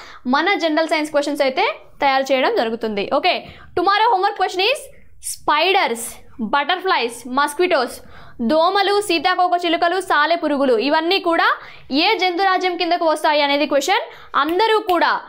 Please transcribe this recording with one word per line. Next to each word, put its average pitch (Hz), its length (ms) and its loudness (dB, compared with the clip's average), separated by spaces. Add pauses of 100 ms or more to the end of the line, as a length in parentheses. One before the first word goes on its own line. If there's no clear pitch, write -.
(340)
మన 339 200 2 (100)
జనరల్ 320 280 0
సైన్స్ 302 220 -2
క్వశ్చన్స్ 294 320 0
అయితే 269 180 0 (380)
తయారు 269 280 2
చేయడం 269 300 2
జరుగుతుంది. 220 440 -4 (140)
ఓకే, 320 160 0 (420)
టుమారో 403 360 2
హోంవర్క్ 381 280 0
క్వశ్చన్ 370 300 0
ఈజ్ 587 120 -4 (500)
స్పైడర్స్, 311 760 0 (480)
బటర్ఫ్లైస్, 349 640 0 (200)
మస్కిటోస్, 294 580 0 (540)
దోమలు, 370 440 2 (140)
సీతాకోక 359 560 2
చిలుకలు, 339 340 0 (100)
సాలె 311 340 2
పురుగులు, 277 320 2 (140)
ఇవన్నీ 320 300 2 (100)
కూడా 339 180 2 (580)
ఏ 392 40 2 (140)
జంతురాజ్యం 370 580 0
కిందకు 339 320 0
వస్తాయి 311 340 0
అనేది 285 260 0
క్వశ్చన్. 370 320 0 (380)
అందరూ 403 340 2 (140)
కూడా 330 220 2 (160)